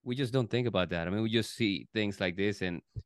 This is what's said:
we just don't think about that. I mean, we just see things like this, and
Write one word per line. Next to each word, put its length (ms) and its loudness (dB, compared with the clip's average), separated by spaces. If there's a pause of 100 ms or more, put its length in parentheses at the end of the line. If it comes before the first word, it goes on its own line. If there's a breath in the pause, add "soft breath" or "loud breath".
we 100 -4
just 180 -2
don't 160 2
think 200 2
about 220 2
that. 180 -2
I 20 -2
mean, 120 0
we 60 0
just 280 0
see 360 0
things 280 -2
like 160 0
this, 260 0
and 180 -2 (260)